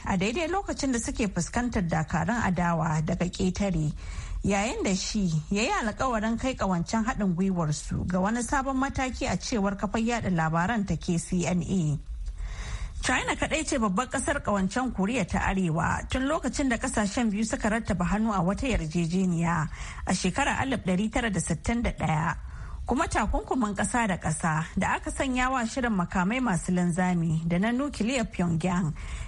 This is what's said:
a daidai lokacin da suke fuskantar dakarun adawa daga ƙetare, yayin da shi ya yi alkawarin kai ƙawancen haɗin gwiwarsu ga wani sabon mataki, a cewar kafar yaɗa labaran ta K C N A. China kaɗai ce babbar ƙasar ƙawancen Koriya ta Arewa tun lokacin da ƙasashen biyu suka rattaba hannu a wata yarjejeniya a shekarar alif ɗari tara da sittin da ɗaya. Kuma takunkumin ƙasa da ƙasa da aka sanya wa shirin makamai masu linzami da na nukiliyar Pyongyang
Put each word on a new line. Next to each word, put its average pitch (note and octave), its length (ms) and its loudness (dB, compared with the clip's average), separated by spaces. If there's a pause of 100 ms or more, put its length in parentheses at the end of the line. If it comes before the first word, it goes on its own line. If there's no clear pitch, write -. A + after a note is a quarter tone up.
a G#3 100 2
daidai B3 320 0
lokacin F4 420 -2
da A#3+ 60 0
suke A#3 340 -2
fuskantar A3+ 560 -2
dakarun E3 540 0
adawa E3+ 640 2
daga F3 240 0
ƙetare, F3+ 640 0 (500)
yayin G#3 400 0
da G3+ 120 2
shi G3 340 0 (220)
ya G3+ 100 2
yi B3+ 80 2
alkawarin A#3 720 0
kai B3+ 140 0
ƙawancen G3 500 0
haɗin G#3 300 0
gwiwarsu E3+ 720 0
ga F3+ 120 2
wani A3+ 220 2
sabon C4+ 340 0
mataki, C4 560 0
a C#4+ 60 2
cewar G3 400 0
kafar G#3+ 240 0
yaɗa A3+ 320 0
labaran F3 540 2
ta E3+ 80 0
K E3+ 240 0
C E3+ 260 0
N F3+ 160 2
A. D3+ 380 0 (1040)
China F#4+ 320 0
kaɗai D4 320 -2
ce D4 100 0
babbar A3 320 0
ƙasar C#4+ 320 0
ƙawancen G#3 500 0
Koriya G3 380 0
ta G3 80 0 (160)
Arewa F3 560 0
tun C4 140 0
lokacin C#4+ 460 0
da A#3 80 2
ƙasashen A#3 520 0
biyu G#3 160 0
suka A3 240 0
rattaba G#3+ 380 0
hannu G#3+ 260 2
a F#3+ 80 2
wata F#3+ 240 0
yarjejeniya E3+ 1040 2 (380)
a - 40 2
shekarar G3+ 500 0
alif C4 220 0
ɗari F#3 300 2
tara A#3 160 0
da F#3 100 0
sittin A#3 440 0
da - 80 0
ɗaya. D#3 440 0 (520)
Kuma C4+ 200 2
takunkumin A3+ 680 0
ƙasa A3+ 320 0
da F#3 100 0
ƙasa D#3+ 460 0 (160)
da G3 160 2
aka D#4 160 -4
sanya B3+ 400 0
wa C4+ 140 0
shirin A#3+ 280 0
makamai F#3+ 460 0
masu G3 320 0
linzami F3 760 2
da E3+ 140 2
na G#3+ 120 2
nukiliyar B3 600 0
Pyongyang F3 600 0 (340)